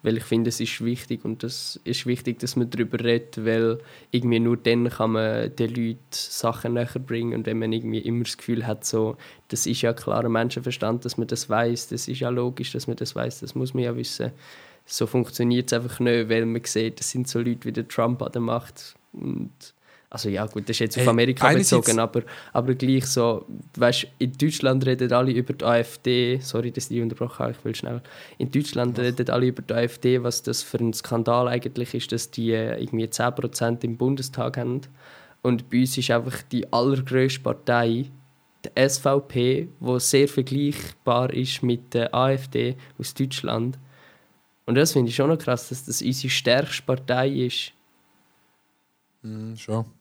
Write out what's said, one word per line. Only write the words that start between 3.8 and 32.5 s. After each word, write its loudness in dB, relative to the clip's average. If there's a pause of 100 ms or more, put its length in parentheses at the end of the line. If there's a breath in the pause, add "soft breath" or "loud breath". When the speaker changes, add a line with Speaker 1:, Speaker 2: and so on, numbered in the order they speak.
Speaker 1:
irgendwie 4
nur 4
dann 2
kann 0
man 0
den 0
Leuten -2 (140)
Sachen -4
näher -2 (180)
bringen. -2
Und -4
wenn -2
man -2
irgendwie -2
immer -2
das -8
Gefühl -2
hat, -4
so, 0 (320 loud breath)
das -4
ist -2
ja 2
klarer -2
Menschenverstand, -2
dass -6
man -2
das -6
weiss, 0
das -8
ist -6
ja -2
logisch, -4
dass -6
man -6
das -8
weiss, -4
das -12
muss -4
man 0
ja -4
wissen. -4 (540 loud breath)
So -4
funktioniert 0
es 2
einfach -6
nicht, 4
weil 2
man -2
sieht, -2
das -6
sind -4
so 0
Leute -2
wie -4
der -4
Trump 0
an -4
der -2
Macht. -4 (180)
Und, -6 (580 soft breath)
also -6
ja, -2
gut, -8
das -2
ist -4
jetzt 0
auf 4
Speaker 2:
Hey, 8
Speaker 1:
Amerika 4
Speaker 2:
einerseits 6
Speaker 1:
bezogen, 4
aber, 0 (300 loud breath)
aber 2
gleich 2
so, 0 (300)
weißt, 4 (140)
in 0
Deutschland 2
reden 2
alle 4
über 0
die -4
A 6
F -4
D, 2
sorry, -2
dass -4
ich -10
dich 0
unterbrochen -4
habe, -2
ich -12
will -4
schnell. -6 (380 loud breath)
In -4
Deutschland 0
Speaker 2:
Mach. 0
Speaker 1:
reden 0
alle 4
über -2
die -4
A 2
F -2
D, 2
was -2
das -4
für -6
ein 0
Skandal 0
eigentlich -4
ist, -4
dass -4
die, -2